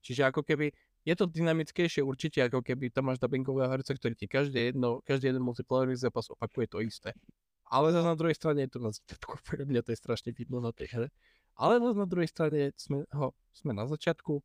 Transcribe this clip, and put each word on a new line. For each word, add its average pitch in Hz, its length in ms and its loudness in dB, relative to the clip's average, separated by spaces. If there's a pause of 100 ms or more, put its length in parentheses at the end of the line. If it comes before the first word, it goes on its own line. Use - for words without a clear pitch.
Čiže 131 280 2
ako 143 160 -2
keby 147 240 2 (360)
je 160 100 2
to 170 140 0
dynamickejšie 160 720 0
určite, 135 380 -2
ako 127 180 2
keby 127 320 -4
tam 135 160 0
máš 127 140 -2
dubbingového 131 480 0
herca, 135 240 -2
ktorý 117 240 -2
ti 101 100 -8
každé 131 460 0
jedno, 123 320 0
každý 135 260 2
jeden 127 80 0
multiplayerový 127 560 0
zápas 120 320 -2
opakuje - 400 -2
to 98 160 -4
isté. - 300 -8 (560)
Ale 151 240 4
zase 170 100 4
na 165 140 2
druhej 160 180 2
strane 147 300 0
je 131 100 -10
to - 60 -6
na 110 100 -2
začiatku, - 480 -14
<laughs> - 80 -20
pre 147 160 -4
mňa 131 220 2
to 117 80 -2
je - 40 -8
strašne - 360 -6
vidno 123 260 -6
na 117 140 -2
tej - 180 -10
hre. 120 140 -2 (500)
Ale 226 240 6
zase 233 160 2
na 202 100 0
druhej 175 220 0
strane 147 480 2
sme, 143 380 -4
ho, 143 180 -2 (220)
sme 139 180 -4
na 104 160 -2
začiatku 156 440 -2 (120)